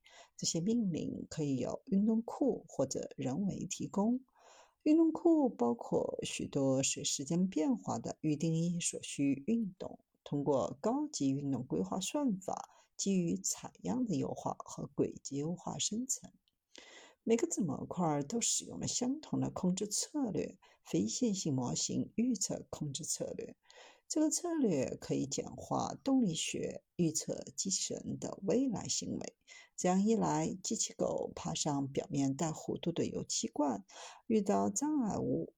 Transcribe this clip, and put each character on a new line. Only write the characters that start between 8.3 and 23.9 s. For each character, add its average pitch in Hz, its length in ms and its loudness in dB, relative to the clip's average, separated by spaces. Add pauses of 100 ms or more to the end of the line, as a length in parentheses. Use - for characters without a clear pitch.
定 165 200 2
义 170 240 2
所 - 240 -2
需 139 420 0
运 226 320 2
动， - 220 -10 (240)
通 143 200 -2
过 139 380 2
高 277 260 2
级 202 220 0
运 139 220 0
动 131 120 0
规 160 160 0
划 190 200 0
算 262 400 0
法 - 280 -6 (300)
基 196 160 0
于 180 240 2
采 - 340 -6 (120)
样 240 200 0
的 208 120 0
优 - 180 0
化 - 240 -4
和 - 380 -10
轨 - 260 2
迹 - 160 -6
优 160 180 -2
化 - 220 -8
生 233 300 -4
成。 - 240 -6 (880)
每 226 160 4
个 349 80 0
子 330 160 -4
模 143 240 -2
块 151 380 0
都 214 180 -2
使 - 240 0
用 - 140 -10
了 - 80 -4
相 262 340 -2
同 - 180 -2
的 131 120 0
控 180 240 0
制 202 120 -4
策 254 440 -2
略， - 260 -4 (260)
非 185 240 0
线 226 280 0
性 165 180 0
模 131 220 0
型 - 400 -2
预 247 180 2
测 - 380 -4
控 147 200 -4
制 147 120 -8
策 - 340 -4
略。 - 180 -10 (520)